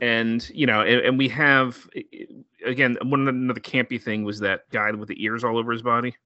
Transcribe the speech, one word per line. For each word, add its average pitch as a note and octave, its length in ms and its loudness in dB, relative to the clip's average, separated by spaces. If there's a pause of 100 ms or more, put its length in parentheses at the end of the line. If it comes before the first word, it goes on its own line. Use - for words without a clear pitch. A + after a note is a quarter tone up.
and, A2+ 520 0
you D3 140 0
know, G#2+ 140 4
and, A#2 220 4
and C3 160 2
we C3+ 100 2
have, C3 680 2
i-, B2 80 -8 (100)
i-, - 140 -16 (420)
again, B2+ 340 2
one C3+ 180 0
of C3+ 60 2
the, C3+ 60 2
another B2+ 280 -2
campy B2 420 -2
thing G#2+ 220 -4
was G#2 160 -6
that F#2+ 300 -2
guy G#2+ 200 -2
with G#2+ 180 -8
the - 140 -10
ears A2+ 220 -4
all A#2 140 0
over A#2 120 -2
his A2+ 120 -4
body. A#2+ 420 -2